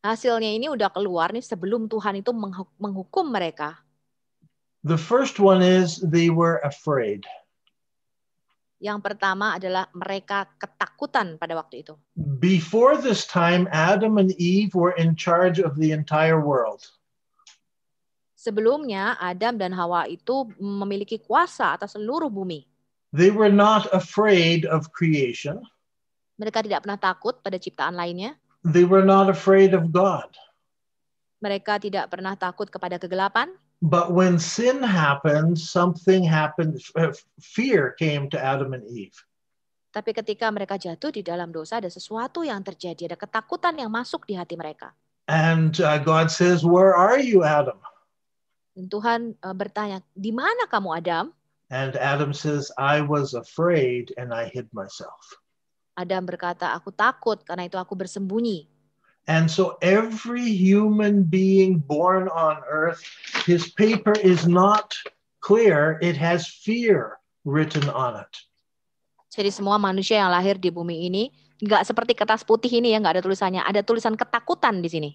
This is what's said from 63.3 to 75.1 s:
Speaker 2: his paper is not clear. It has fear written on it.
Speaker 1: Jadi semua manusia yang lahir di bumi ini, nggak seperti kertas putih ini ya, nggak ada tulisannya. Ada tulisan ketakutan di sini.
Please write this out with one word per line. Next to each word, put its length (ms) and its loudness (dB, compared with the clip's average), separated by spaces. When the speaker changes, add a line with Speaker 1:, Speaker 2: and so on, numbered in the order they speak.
Speaker 2:
his 240 2
paper 480 2
is 240 4
not 480 4
clear. 640 4
It 160 0
has 240 0
fear 720 -2
written 400 0
on 320 -4
it. 120 -20
Speaker 1:
Jadi 160 -2
semua 320 0
manusia 400 0
yang 100 2
lahir 300 0
di 80 -2
bumi 400 -6
ini, 240 -4
nggak 240 2
seperti 240 -2
kertas 320 0
putih 240 0
ini 240 2
ya, 80 2
nggak 180 0
ada 60 -4
tulisannya. 400 -2
Ada 160 0
tulisan 320 -2
ketakutan 720 -2
di 80 -6
sini. 220 -6